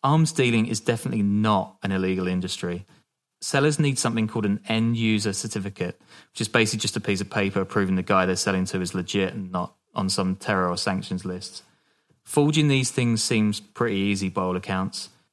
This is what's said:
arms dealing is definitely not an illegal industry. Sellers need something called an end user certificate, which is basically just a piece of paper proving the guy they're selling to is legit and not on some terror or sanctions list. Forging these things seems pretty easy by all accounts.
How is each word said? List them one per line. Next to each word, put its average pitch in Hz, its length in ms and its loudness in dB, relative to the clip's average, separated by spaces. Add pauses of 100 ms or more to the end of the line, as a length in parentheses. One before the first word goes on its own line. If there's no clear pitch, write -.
arms 156 300 4
dealing 117 340 4
is 117 140 -2
definitely 117 420 0
not 101 600 2
an 98 100 -2
illegal 92 340 0
industry. 90 580 -4 (560)
Sellers 147 400 2
need 143 180 2
something 113 300 0
called 107 180 -2
an 104 220 2
end 113 280 2
user 110 360 2
certificate, 98 680 -6 (300)
which - 100 -12
is 110 60 -2
basically 110 320 2
just - 180 -4
a 110 40 -4
piece 98 200 -2
of 98 80 -6
paper 98 360 -2
proving 95 320 0
the 92 60 0
guy 95 220 2
they're 92 120 0
selling 92 300 0
to 92 140 -4
is 90 140 -6
legit 92 400 -2
and 95 160 -8
not 90 240 -6 (220)
on 95 120 -2
some 95 280 0
terror 95 320 0
or 87 80 -2
sanctions 92 480 -4
list. 90 400 -10 (580)
Forging 147 460 2
these 135 240 2
things 117 280 2
seems 107 380 2
pretty 113 380 -4
easy 98 320 0
by 92 140 -2
all 92 120 0
accounts. 95 540 -4 (240)